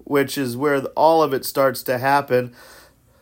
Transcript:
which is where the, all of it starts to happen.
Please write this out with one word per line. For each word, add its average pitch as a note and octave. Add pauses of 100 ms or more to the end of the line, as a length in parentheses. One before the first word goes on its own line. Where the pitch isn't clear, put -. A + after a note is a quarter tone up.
which C#3+
is B2
where C#3
the, C3
all D#3+
of C#3+
it B2+
starts C3+
to B2+
happen. C3+ (680)